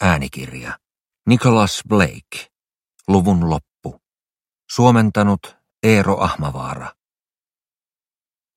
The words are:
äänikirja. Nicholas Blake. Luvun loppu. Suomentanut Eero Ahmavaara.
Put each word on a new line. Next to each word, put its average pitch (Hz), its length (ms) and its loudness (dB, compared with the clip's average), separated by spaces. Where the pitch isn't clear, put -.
äänikirja. 65 760 -4
Nicholas 113 600 2
Blake. - 600 -2
Luvun 92 420 2
loppu. - 520 -8
Suomentanut 110 880 2
Eero 101 360 2
Ahmavaara. 67 760 -6